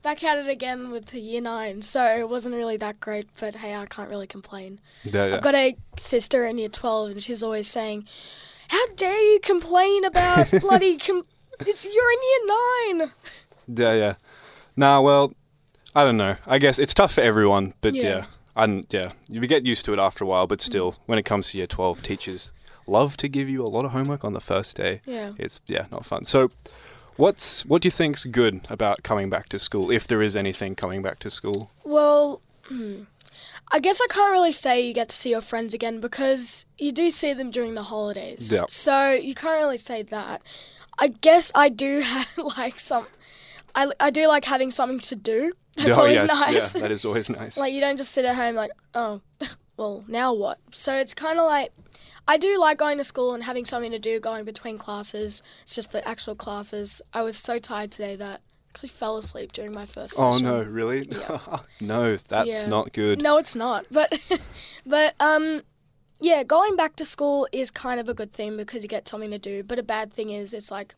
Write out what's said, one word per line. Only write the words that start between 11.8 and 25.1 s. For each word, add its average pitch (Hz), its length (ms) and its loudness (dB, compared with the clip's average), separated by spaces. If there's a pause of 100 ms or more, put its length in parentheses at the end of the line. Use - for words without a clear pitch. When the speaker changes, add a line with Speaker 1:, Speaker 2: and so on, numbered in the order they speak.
Speaker 1:
you're 440 260 4
in 480 120 4
year 480 340 2 (420)
nine." 311 140 -2 (540)
Speaker 2:
Yeah, 117 280 2
yeah. 104 200 2 (640)
Nah, 139 240 8
well, 143 320 6 (640)
I 147 100 8
don't 120 140 6
know. 98 180 2 (100)
I 131 120 4
guess 139 200 4
it's 135 140 2
tough - 220 6
for 139 80 4
everyone, 101 580 4
but 107 140 2
Speaker 1:
Yeah. - 80 -2
Speaker 2:
yeah. 95 220 0 (300)
And 107 360 2
yeah, 92 220 -4 (140)
you 113 200 -10
get 139 180 4
used 120 220 -2
to 104 80 0
it 98 40 0
after 98 240 0
a 98 40 -2
while, 92 200 2
but 98 140 -2
still, 92 320 -2
Speaker 1:
Mm. - 40 -16 (100)
Speaker 2:
when 113 120 2
it 101 60 0
comes 101 260 -2
to - 60 -8
year 92 100 -4
twelve, 92 360 -2
teachers - 500 -8 (340)
love 143 300 2
to - 100 -6
give 139 220 -2
you 131 160 -2
a 110 40 -2
lot 117 180 -2
of 123 60 -6
homework 135 300 -4
on 104 120 -6
the - 60 -8
first - 360 -4
day. 92 300 -4
Speaker 1:
Yeah. 220 320 -10